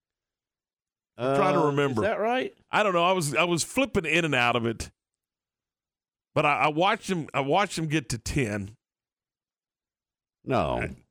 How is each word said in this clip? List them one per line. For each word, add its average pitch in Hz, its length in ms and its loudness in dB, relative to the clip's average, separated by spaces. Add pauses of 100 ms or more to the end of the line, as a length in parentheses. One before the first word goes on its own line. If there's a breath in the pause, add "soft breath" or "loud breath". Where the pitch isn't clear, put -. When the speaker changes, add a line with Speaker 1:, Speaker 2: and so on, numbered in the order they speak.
(1200)
Speaker 1:
I'm 135 180 0
trying 190 180 4
to 170 60 2
Speaker 2:
Uh, 156 60 4
Speaker 1:
remember. 143 360 0
Speaker 2:
is 196 60 2
that 196 120 -2
right? 247 340 -2 (160)
Speaker 1:
I 202 120 2
don't 196 120 0
know. 170 100 2
I 185 80 4
was, 147 220 -2
I 160 100 2
was 175 200 0
flipping 220 420 -2
in 160 180 2
and 147 100 0
out 120 220 4
of 117 80 0
it, 113 260 -4 (1400)
but 151 120 2
I, 143 140 2
I 147 80 2
watched 185 400 0
them, 175 260 -2
I 139 60 0
watched 165 360 0
them 160 120 -4
get 151 220 -2
to 117 80 -4
ten. 104 580 -4 (1700)
Speaker 2:
No. 76 340 0
Speaker 1:
Right. - 180 -6 (140)